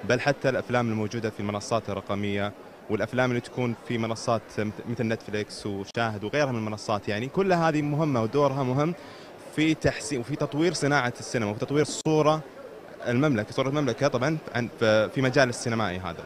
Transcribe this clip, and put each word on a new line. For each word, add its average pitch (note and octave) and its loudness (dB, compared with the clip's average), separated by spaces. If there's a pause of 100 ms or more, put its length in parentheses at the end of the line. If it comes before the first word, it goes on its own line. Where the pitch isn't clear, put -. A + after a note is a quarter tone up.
بل A#2+ 4
حتى C#3 2
الأفلام A#2+ 0
الموجودة A2 -2
في - -10
المنصات G#2 -2
الرقمية، G2+ -2 (360)
والأفلام B2 0
اللي A#2+ 0
تكون A#2+ -4 (120)
في A#2+ -2
منصات A2+ 0 (160)
مث-، G#2+ -4
مثل A#2+ -2
نتفليكس G#2+ -4
وشاهد G#2+ -4
وغيرها C3+ 0
من A#2+ -2
المنصات. G#2+ -4
يعني G#2+ -2
كل F#3 2
هذه E3 4
مهمة D3 2
ودورها C3+ 2
مهم C#3+ 2 (600)
في D#3 4
تحسين C#3+ 0
وفي A#2+ -4
تطوير D#3 0
صناعة C#3 2
السينما G#2+ 0
وفي G#2+ -4
تطوير C#3 2
صورة D#3 2 (680)
المملكة، A#2+ 2
صورة C3+ 0
المملكة C3+ 0
طبعًا C#3+ 2 (180)
عن، A#2 0 (100)
ف-، A#2 2
في G#2+ 4
مجال C3 4
السينمائي A2+ -2
هذا. E2+ -8